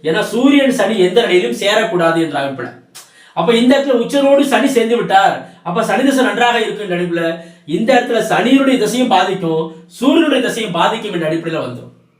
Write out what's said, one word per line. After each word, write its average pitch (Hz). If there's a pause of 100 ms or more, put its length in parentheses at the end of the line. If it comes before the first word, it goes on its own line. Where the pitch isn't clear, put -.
ஏன்னா 170
சூரியன் 269
சனி 202
எந்த 180
நிலையிலும் 180
சேரக்கூடாது 175
என்ற 143
அமைப்புல. 131 (720)
அப்ப 170
இந்த 247
இடத்துல 277
உச்சனோடு 277
சனி 240
சேர்ந்து 226
விட்டார், 190 (300)
அப்ப 175
சனி 208
திசை 262
நன்றாக 233
இருக்கும் 202
என்ற 175
அடிப்படையில 170 (380)
இந்த 220
இடத்துல 240
சனியினுடைய 262
திசையும் 240
பாதிக்கும், 170 (300)
சூரியனுடைய 285
திசையும் 196
பாதிக்கும் 208
என்ற 160
அடிப்படையில 160
வந்துரும். 123 (280)